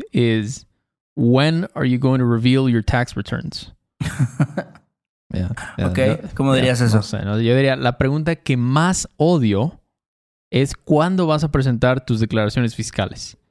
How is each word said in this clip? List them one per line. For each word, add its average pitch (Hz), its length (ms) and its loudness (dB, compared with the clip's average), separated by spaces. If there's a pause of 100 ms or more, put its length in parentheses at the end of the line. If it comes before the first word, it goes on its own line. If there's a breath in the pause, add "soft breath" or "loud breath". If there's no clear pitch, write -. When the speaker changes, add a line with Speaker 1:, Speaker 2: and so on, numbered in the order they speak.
(120)
Speaker 1:
is, 113 560 -2 (480)
when 147 600 2
are 131 140 -2
you 123 100 0
going 131 200 2
to 123 60 0
reveal 127 440 2
your 113 140 2
tax 123 320 -2
returns?" - 580 -10 (260)
Speaker 2:
<laughs> - 840 -4 (520)
Speaker 1:
Ya, 92 220 -4 (220 loud breath)
ya, 95 100 -2
Speaker 2:
Ok, 90 100 -2
Speaker 1:
yo, 123 380 0
Speaker 2:
¿cómo 135 180 0
Speaker 1:
ya, 131 40 4
Speaker 2:
dirías 127 240 2
Speaker 1:
no 120 60 2
Speaker 2:
eso? 110 140 4
Speaker 1:
sé, - 240 -6
¿no? 104 160 -2
Yo 117 140 2
diría, 135 200 2
"La 127 220 -2
pregunta 151 380 0
que 135 200 -2
más 143 640 0
odio 135 640 2 (680)
es 139 240 0
cuándo 175 500 2
vas 151 180 0
a 151 80 -2
presentar 127 540 2
tus 113 140 0
declaraciones 110 560 0
fiscales." - 600 -8 (140)